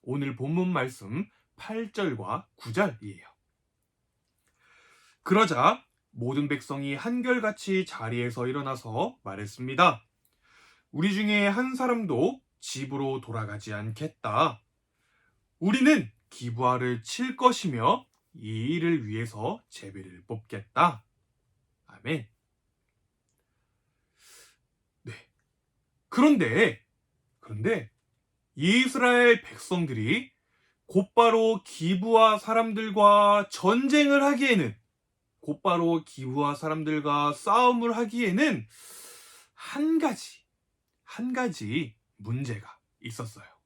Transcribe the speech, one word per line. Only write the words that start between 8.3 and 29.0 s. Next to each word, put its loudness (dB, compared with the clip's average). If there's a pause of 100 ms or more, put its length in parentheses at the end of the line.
일어나서 -6
말했습니다. -2 (880)
"우리 0
중에 0
한 -2
사람도 -2 (200)
집으로 -6
돌아가지 -10
않겠다. -4 (960)
우리는 2 (200)
기브아를 -2
칠 -8
것이며 0 (280)
이 -6
일을 -2
위해서 -8
제비를 -20
뽑겠다." -2 (840)
아멘. -8 (2750)
네. -14 (960)
그런데, 2 (580)
그런데 -6 (640)
이스라엘 4